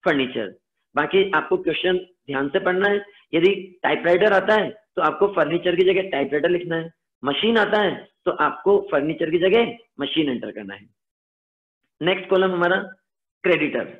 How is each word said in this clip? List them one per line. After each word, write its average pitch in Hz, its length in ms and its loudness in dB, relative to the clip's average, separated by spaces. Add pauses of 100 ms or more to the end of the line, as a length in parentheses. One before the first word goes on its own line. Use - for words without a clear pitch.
furniture। 127 500 -2 (400)
बाकी 175 400 0
आपको 156 220 0
question 180 400 -2 (300)
ध्यान 139 220 -4
से 165 120 -2
पढ़ना 190 280 0
है। 202 160 0 (300)
यदि 170 160 4 (320)
typewriter 175 500 2
आता 196 220 2
है 196 140 2 (280)
तो 180 60 -2
आपको 156 320 2
furniture 170 420 0
की 180 80 4
जगह 190 260 2
typewriter 143 400 0
लिखना 165 260 -2
है, 165 140 -6 (320)
मशीन 170 360 0
आता 208 220 2
है 180 140 0 (320)
तो 180 40 0 (100)
आपको 165 360 2 (140)
furniture 156 400 -2
की 175 80 2
जगह 190 340 2 (280)
machine 147 280 0
enter 113 220 -6
करना 101 240 -12
है। 98 120 -20 (1120)
नेक्स्ट 185 300 -2
कॉलम 190 220 2
हमारा 175 240 2 (680)
क्रेडिटर। 151 400 0 (160)